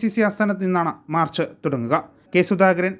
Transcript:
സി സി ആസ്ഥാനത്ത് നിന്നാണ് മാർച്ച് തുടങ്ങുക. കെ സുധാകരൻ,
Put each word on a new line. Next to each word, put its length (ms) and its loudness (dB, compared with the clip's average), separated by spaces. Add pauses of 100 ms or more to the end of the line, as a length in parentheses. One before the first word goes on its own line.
സി 120 0
സി 140 0
ആസ്ഥാനത്ത് 380 -2
നിന്നാണ് 280 0 (220)
മാർച്ച് 300 0 (180)
തുടങ്ങുക. 320 -2 (380)
കെ 140 4
സുധാകരൻ, 520 2